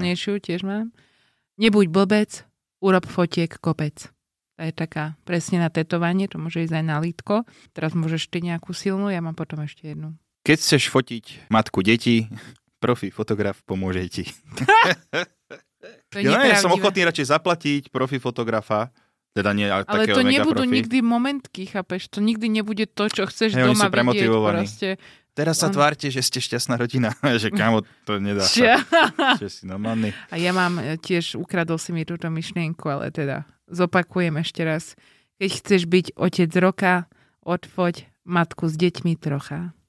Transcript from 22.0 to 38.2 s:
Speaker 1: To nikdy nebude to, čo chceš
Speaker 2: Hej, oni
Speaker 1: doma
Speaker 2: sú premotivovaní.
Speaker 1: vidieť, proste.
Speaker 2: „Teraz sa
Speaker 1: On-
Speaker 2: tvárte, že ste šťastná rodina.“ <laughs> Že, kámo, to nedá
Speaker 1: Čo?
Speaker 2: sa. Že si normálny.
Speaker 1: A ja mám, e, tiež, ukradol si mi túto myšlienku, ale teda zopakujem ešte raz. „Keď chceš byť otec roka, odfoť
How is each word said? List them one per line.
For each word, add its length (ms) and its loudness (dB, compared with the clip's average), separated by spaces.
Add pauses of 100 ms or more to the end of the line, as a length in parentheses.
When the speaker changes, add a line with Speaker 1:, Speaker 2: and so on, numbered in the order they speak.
Speaker 1:
To 120 -10
nikdy 280 0
nebude 380 -2
to, 200 -4
čo 200 -2
chceš 260 -2
Speaker 2:
Hej, 80 2
oni 80 6
Speaker 1:
doma 160 6
Speaker 2:
sú 80 2
premotivovaní. 720 4
Speaker 1:
vidieť, 60 -6
proste. 180 -4 (440)
Speaker 2:
„Teraz 260 0
sa 80 2
Speaker 1:
On- 80 0
Speaker 2:
tvárte, 320 2
že 160 -2
ste 160 -2
šťastná 400 -2
rodina.“ 320 0 (160)
<laughs> 100 4
Že, 140 0
kámo, 280 2 (240)
to 140 -4
nedá 240 -2
Speaker 1:
Čo? 240 4
Speaker 2:
sa. 720 4
Že 140 -6
si 140 -20
normálny. 500 -4 (160)
Speaker 1:
A 60 -12
ja 160 0
mám, 260 0
e, 180 -4
tiež, 380 -4
ukradol 420 -4
si 140 -8
mi 160 -4
túto 240 -6
myšlienku, 560 -6
ale 240 -6
teda 320 -6 (240)
zopakujem 720 0
ešte 260 -4
raz. 320 -4 (420)
„Keď 160 -2
chceš 320 2
byť 300 2
otec 420 0
roka, 380 2 (480)
odfoť 640 -4 (160)